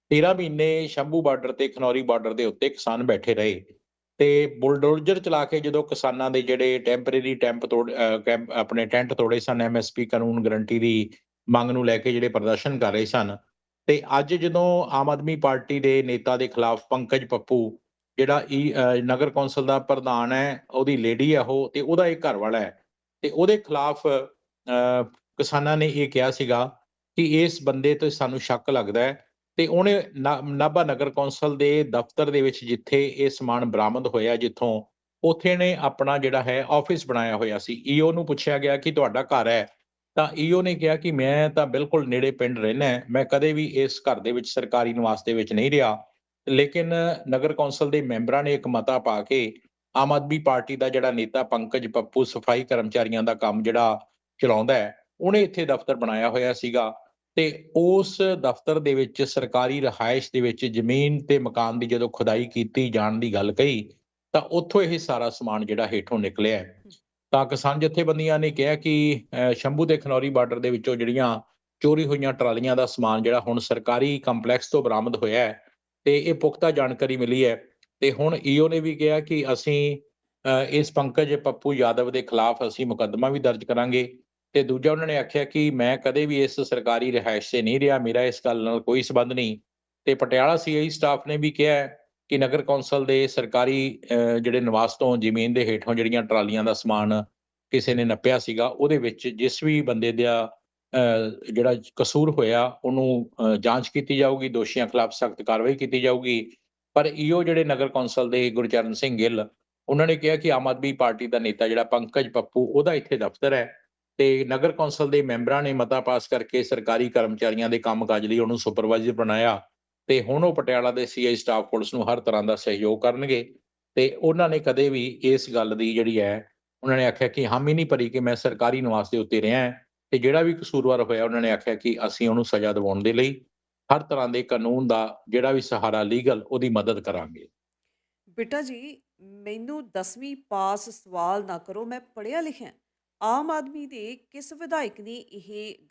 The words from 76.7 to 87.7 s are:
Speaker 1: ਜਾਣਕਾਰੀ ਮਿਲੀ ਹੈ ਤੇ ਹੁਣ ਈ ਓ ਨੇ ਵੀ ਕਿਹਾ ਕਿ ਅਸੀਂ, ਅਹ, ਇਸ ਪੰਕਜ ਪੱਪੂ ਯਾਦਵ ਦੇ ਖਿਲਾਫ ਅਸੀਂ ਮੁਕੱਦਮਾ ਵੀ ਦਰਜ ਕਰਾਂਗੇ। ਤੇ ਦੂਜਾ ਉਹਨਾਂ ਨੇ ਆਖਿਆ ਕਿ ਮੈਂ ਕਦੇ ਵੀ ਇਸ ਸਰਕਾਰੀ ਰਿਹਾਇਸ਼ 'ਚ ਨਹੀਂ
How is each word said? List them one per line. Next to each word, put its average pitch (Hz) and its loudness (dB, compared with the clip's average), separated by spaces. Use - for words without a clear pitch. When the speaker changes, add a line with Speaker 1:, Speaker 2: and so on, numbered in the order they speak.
Speaker 1:
ਜਾਣਕਾਰੀ 131 0
ਮਿਲੀ 127 2
ਹੈ 117 0
ਤੇ 139 4
ਹੁਣ 151 0
ਈ 139 2
ਓ 160 6
ਨੇ 165 0
ਵੀ 160 -4
ਕਿਹਾ 151 2
ਕਿ 151 -2
ਅਸੀਂ, 143 0
ਅਹ, 131 2
ਇਸ 147 0
ਪੰਕਜ 143 0
ਪੱਪੂ 143 -2
ਯਾਦਵ 123 2
ਦੇ 127 -2
ਖਿਲਾਫ 113 0
ਅਸੀਂ 127 -6
ਮੁਕੱਦਮਾ 113 -2
ਵੀ 139 -2
ਦਰਜ 117 0
ਕਰਾਂਗੇ। 123 -2
ਤੇ 139 4
ਦੂਜਾ 131 2
ਉਹਨਾਂ 160 -2
ਨੇ 151 0
ਆਖਿਆ 143 -2
ਕਿ 151 0
ਮੈਂ 127 2
ਕਦੇ 135 0
ਵੀ 143 0
ਇਸ 135 -4
ਸਰਕਾਰੀ 120 0
ਰਿਹਾਇਸ਼ 110 -2
'ਚ - 0
ਨਹੀਂ 117 2